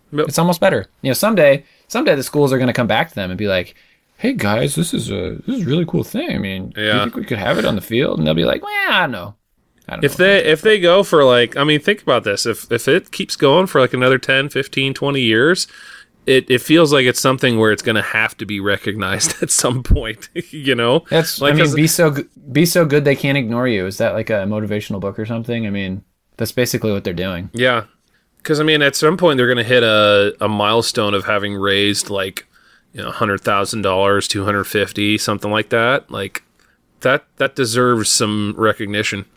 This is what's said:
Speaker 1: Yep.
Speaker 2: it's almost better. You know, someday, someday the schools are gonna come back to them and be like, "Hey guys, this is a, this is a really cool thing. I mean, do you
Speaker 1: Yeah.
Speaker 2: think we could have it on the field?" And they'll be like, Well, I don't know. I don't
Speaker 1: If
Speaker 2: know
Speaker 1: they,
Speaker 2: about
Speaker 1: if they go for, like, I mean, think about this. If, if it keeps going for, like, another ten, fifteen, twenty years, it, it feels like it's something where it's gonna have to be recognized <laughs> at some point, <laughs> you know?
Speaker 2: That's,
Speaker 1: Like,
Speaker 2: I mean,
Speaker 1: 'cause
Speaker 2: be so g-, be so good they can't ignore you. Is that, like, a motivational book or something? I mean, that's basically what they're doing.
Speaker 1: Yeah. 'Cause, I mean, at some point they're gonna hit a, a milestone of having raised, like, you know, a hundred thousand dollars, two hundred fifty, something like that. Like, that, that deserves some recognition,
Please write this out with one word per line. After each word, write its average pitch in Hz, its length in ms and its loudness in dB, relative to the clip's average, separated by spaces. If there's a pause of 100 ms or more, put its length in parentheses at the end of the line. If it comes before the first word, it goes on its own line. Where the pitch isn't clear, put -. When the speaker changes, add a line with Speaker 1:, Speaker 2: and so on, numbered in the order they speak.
(120)
Speaker 1:
Yep. 151 160 -2
Speaker 2:
it's 139 100 -2
almost 170 220 2
better. 151 240 2 (160)
You 135 100 -4
know, 123 40 0
someday, 151 500 4 (240)
someday 226 280 2
the 135 60 -2
schools 143 300 2
are 135 60 2
gonna 123 160 2
come 123 120 0
back 123 220 0
to - 60 -20
them 92 160 -4
and 90 80 -6
be 104 100 -2
like, 92 260 -2 (440)
"Hey 262 160 -2
guys, 123 400 0
this 165 180 -2
is - 180 -4
a, 95 360 -6
this 262 100 -4
is 226 60 -2
a - 80 -2
really 165 160 0
cool 165 180 -2
thing. 302 300 -6
I - 40 -4
mean, 95 320 -6
do 104 120 -10
you 107 60 0
Speaker 1:
Yeah. 104 160 2
Speaker 2:
think - 120 -4
we - 80 -6
could 120 140 -4
have 120 200 -2
it 226 60 -2
on - 120 0
the 95 40 -6
field?" 113 380 -2
And 78 80 0
they'll 78 80 2
be 82 100 2
like, - 180 0
Well, 415 100 -8 (180)
I 208 120 2
don't 143 100 -2
know. 107 240 -12 (520)
I - 60 -10
don't - 100 -2
Speaker 1:
If 139 140 -2
Speaker 2:
know 175 80 4
Speaker 1:
they, 196 140 4
Speaker 2:
about - 120 2
Speaker 1:
if 156 80 2
they 214 200 2
go 180 220 6
for, 165 220 4
like, 120 320 4
I 143 80 0
mean, 151 160 2
think 208 220 -2
about 120 220 0
this. 101 200 -2
If, - 260 -6
if 117 160 -2
it 170 240 0
keeps - 260 -8
going 160 320 4
for, 147 120 2
like, 127 140 2
another 127 240 2
ten, 135 320 -2
fifteen, 135 420 -4
twenty 139 300 -2
years, 123 440 2 (600)
it, 131 240 4
it 123 100 2
feels 156 320 4
like 135 140 4
it's 123 140 0
something 131 380 2
where 110 140 4
it's 101 100 -2
gonna 110 200 0
have 110 340 -4
to - 80 -12
be 101 160 -6
recognized 98 800 -4
<laughs> - 40 -8
at - 80 -4
some 127 320 0
point, 113 460 -6 (120)
<laughs> - 100 -14
you 139 240 -4
know? 120 340 0
Speaker 2:
That's, 160 320 -2
Speaker 1:
Like, 143 140 2
Speaker 2:
I - 20 2
mean, 156 80 4
Speaker 1:
'cause 147 100 0
Speaker 2:
be 156 120 2
so 160 240 2
g-, 139 140 -6 (280)
be 147 140 4
so 170 180 2
good 143 220 0
they 139 100 4
can't 139 220 -2
ignore 120 280 -2
you. 101 200 -2
Is 101 100 -8
that, 113 160 0
like, 110 160 -4
a 104 180 -2
motivational 104 540 -4
book 98 180 -6
or 110 60 -6
something? 117 420 -6
I 101 40 -6
mean, 98 340 -6 (340)
that's 113 140 -6
basically 120 400 -2
what 98 120 -4
they're 95 80 -4
doing. 90 400 -6
Speaker 1:
Yeah. 120 320 0 (580)
'Cause, 151 160 -2
I 151 60 0
mean, 156 180 2
at 139 140 2
some 160 200 2
point 165 200 2
they're 123 120 4
gonna 123 160 0
hit 123 180 4
a, 104 580 4
a 104 80 0
milestone 107 640 0
of 98 120 -2
having 101 320 -2
raised, 101 520 0
like, 98 380 -6 (480)
you - 80 -14
know, - 60 -10
a - 40 -8
hundred 101 300 -2
thousand 101 400 -2
dollars, 98 460 2
two 98 160 -4
hundred 101 200 0
fifty, 104 540 -2
something 104 320 -4
like 107 200 -2
that. 120 400 0
Like, 101 320 -10 (600)
that, 135 220 0 (120)
that - 200 -4
deserves 123 520 0
some 104 480 -2
recognition, 104 680 -2 (120)